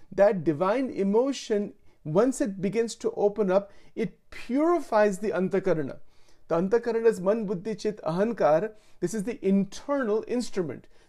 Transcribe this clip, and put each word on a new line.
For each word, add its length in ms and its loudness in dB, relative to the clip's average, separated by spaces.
That 320 2
divine 460 0
emotion, 840 0
once 360 2
it 200 -2
begins 360 -2
to 200 -2
open 340 0
up, 220 2
it 340 -6
purifies 880 2
the 120 -2
Antakarana. 680 0
The 80 0
Antakarana 520 2
is 140 4
man, 240 0
buddhi, 300 -6
chit, 300 -4
ahankar. 640 2
This 140 -2
is 100 -4
the 200 -8
internal 840 0
instrument. 580 -4